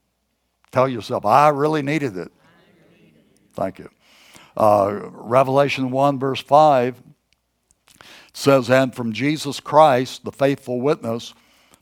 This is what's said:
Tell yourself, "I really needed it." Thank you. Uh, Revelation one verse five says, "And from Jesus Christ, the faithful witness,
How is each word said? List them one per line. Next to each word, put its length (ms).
Tell 180
yourself, 360
"I 240
really 340
needed 340
it." 160
Thank 240
you. 120
Uh, 440
Revelation 800
one 280
verse 220
five 640
says, 380
"And 240
from 180
Jesus 480
Christ, 640
the 80
faithful 480
witness, 540